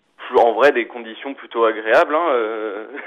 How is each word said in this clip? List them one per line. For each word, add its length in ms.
en 180
vrai, 180
des 160
conditions 480
plutôt 280
agréables, 520
hein, 160
euh. 560